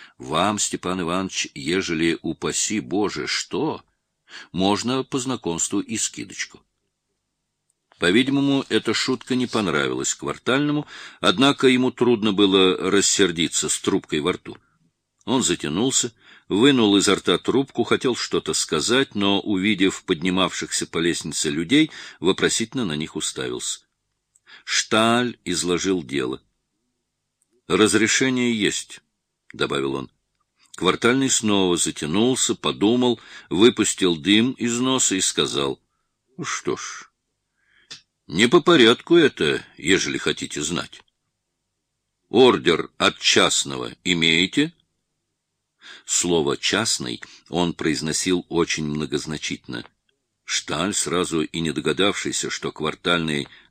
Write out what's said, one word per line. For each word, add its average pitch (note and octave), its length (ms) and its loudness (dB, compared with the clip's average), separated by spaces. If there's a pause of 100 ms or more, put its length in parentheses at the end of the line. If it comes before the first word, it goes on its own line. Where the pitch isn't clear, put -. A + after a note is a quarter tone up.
(180)
«Вам, F2 420 -2
Степан F#2 420 -6
Иванович, F2+ 540 -4
ежели, E2 680 -2
упаси D#2+ 600 -4
Боже, D#2+ 460 -4
что, G#2 540 -6 (720)
можно G#2 520 0
по C3+ 160 -6
знакомству G#2 600 -4
и G#2+ 180 -6
скидочку». - 640 -10 (1400)
По-видимому, C3+ 720 2
эта A2 260 0
шутка - 420 -4
не B2 120 0
понравилась C#2 680 -2
квартальному, C#3+ 720 -2 (360)
однако B2 460 4
ему B2+ 240 4
трудно A2 420 2
было F#2+ 420 6 (160)
рассердиться F2 800 2
с - 100 -4
трубкой F2 400 -2
во F2 140 0
рту. - 240 -16 (640)
Он B2 180 0
затянулся, F#2 720 -2 (380)
вынул A2 480 4
изо F#2 180 4
рта F2 220 0
трубку, A#2+ 460 -2
хотел A2+ 320 0
что-то - 380 -4
сказать, G#2+ 640 0
но, G2+ 240 0
увидев F#2+ 640 0
поднимавшихся F2+ 840 -2
по - 120 -8
лестнице E2 520 -2
людей, E2 420 0 (280)
вопросительно G2 640 0
на D2+ 140 -4
них D#2 180 -8
уставился. B1+ 640 -8 (840)
Шталь A#2 800 0
изложил F2 580 -2
дело. C2 380 -6 (1300)
«Разрешение A2 840 2
есть», — - 460 -4 (540)
добавил C#2 420 -4
он. C2 160 -10 (640)
Квартальный B2 540 2
снова G2 480 2
затянулся, G2+ 760 0
подумал, A2+ 680 0 (280)
выпустил F#2+ 680 4
дым G#2 360 4
из A#2+ 260 -2
носа B2+ 360 0
и F#2+ 60 -2
сказал: C#2 580 -2 (560)
«Ну - 80 -10
что - 320 -6
ж, - 340 -14 (1200)
не A2 200 2
по E3+ 140 6
порядку C3 540 6
это, E2+ 500 2 (120)
ежели D2 400 0
хотите D2 440 -6
знать. D2+ 400 -6 (1300)
Ордер F2+ 680 4
от G2 220 0
частного C2+ 720 0 (120)
имеете?» F2+ 680 0 (1300)
Слово E2 520 0
«частный» C#2 640 -4 (280)
он F2 240 0
произносил D#2 760 -2
очень D#2+ 360 -2
многозначительно. D2 1000 -8 (600)
Шталь, F2 480 -4
сразу E2 480 -2
и - 180 -6
не E2 120 -2
догадавшийся, D#2 800 -2
что - 220 -8
квартальный D#2 760 -2 (240)